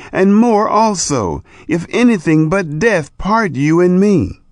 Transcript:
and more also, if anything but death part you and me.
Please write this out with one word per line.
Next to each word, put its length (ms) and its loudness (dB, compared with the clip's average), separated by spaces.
and 240 2
more 320 2
also, 760 -2
if 220 -4
anything 600 0
but 300 -4
death 380 -2
part 360 -2
you 260 0
and 200 2
me. 420 0